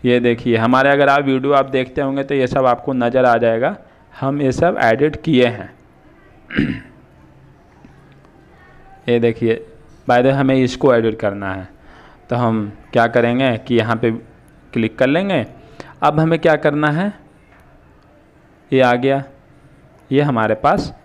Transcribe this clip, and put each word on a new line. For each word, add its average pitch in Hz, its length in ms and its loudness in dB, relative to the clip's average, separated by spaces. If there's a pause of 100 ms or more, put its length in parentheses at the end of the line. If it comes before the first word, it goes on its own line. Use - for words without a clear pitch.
ये 123 140 4
देखिए 120 380 0
हमारे, 127 320 2
अगर 139 200 4
आप 143 140 2
वीडियो 135 300 0
आप 135 120 2
देखते 131 360 -4
होंगे 139 220 -4
तो 139 120 -4
ये 127 120 0
सब 131 180 -2
आपको 123 280 0
नज़र 127 320 0
आ 117 120 4
जाएगा, 117 380 0 (440)
हम 143 220 -4
ये 135 100 0
सब 156 300 0
edit 131 400 0
किए 123 240 2
हैं। 107 280 -6 (840)
<clears throat> - 260 -4 (2250)
ये 120 100 2
देखिए, 113 460 0 (440)
by 123 60 4
the 123 100 4
way, 135 80 4
हमें 135 220 2
इसको 127 380 2
edit 113 260 0
करना 101 340 -6
है, 92 140 -12 (600)
तो 120 60 -2
हम 110 360 -2 (220)
क्या 117 140 4
करेंगे 120 500 0
कि 117 180 -4
यहाँ 113 200 2
पे 113 160 -2 (600)
click 110 240 -2
कर 127 100 2
लेंगे। 165 380 -2 (580)
अब 151 160 2
हमें 160 200 0
क्या 160 160 2
करना 147 360 0
है, 190 220 -4 (1600)
ये 131 100 2
आ 123 120 4
गया, 135 300 -2 (880)
ये 135 100 2
हमारे 113 340 0
पास - 380 -2 (120)